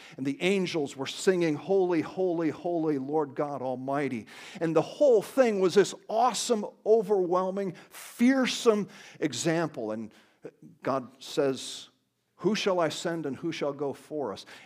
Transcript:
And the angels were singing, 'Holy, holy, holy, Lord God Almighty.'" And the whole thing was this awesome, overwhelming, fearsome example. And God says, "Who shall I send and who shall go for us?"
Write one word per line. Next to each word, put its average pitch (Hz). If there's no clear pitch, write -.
And 131
the 139
angels 175
were 135
singing, 175
'Holy, 180
holy, 170
holy, 160
Lord 139
God 143
Almighty.'" 131
And 165
the 160
whole 240
thing 226
was 180
this 196
awesome, 220
overwhelming, 190
fearsome 240
example. 147
And 110
God 127
says, -
"Who 208
shall 185
I 156
send 165
and 135
who 165
shall 147
go 139
for 139
us?" -